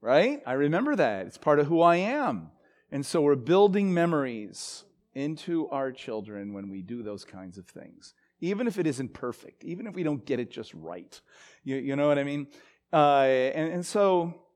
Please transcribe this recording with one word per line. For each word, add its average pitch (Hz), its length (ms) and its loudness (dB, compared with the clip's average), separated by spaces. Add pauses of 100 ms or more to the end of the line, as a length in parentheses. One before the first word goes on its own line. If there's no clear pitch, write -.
right? 185 440 2
I 127 100 -4
remember 170 420 2
that. 107 300 0
It's - 120 -18
part 147 220 4
of 147 60 2
who 165 140 2
I 170 160 6
am. 185 540 -4 (400)
And 139 160 -8
so 170 140 0
we're 147 160 6
building 190 580 4
memories 139 880 -2 (300)
into 156 540 -4
our 135 240 -4
children 104 600 -10
when 101 160 -10
we 95 140 -10
do 113 220 -10
those 104 200 -12
kinds 92 340 -18
of 90 80 -20
things, - 480 -20 (260)
even 202 260 -4
if 202 120 -6
it 160 100 0
isn't 131 240 -6
perfect, - 520 -12
even 180 220 -10
if 202 80 -12
we 180 80 -6
don't 147 220 -2
get 123 160 -2
it 113 100 -8
just - 240 -14
right. 85 460 -16 (440)
You, 135 120 -4
you 135 200 -4
know 143 120 2
what 143 100 4
I 139 60 -2
mean? 143 240 -6 (440)
Uh, 143 300 6
and, 135 500 2
and 175 140 -6
so 180 480 2 (220)